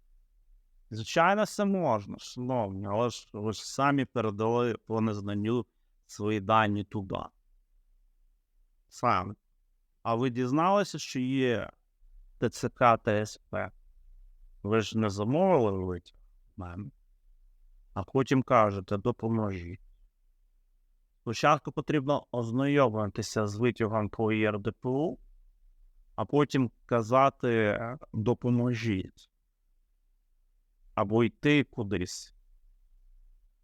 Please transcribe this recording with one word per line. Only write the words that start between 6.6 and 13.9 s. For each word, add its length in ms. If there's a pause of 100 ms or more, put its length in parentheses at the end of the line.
туди. 360 (1700)
Саме. 460 (680)
А 120
ви 140
дізналися, 720
що 200
є 520 (640)
Т 120
Ц 200
К 280
та 140
С 260 (120)
П? 220 (920)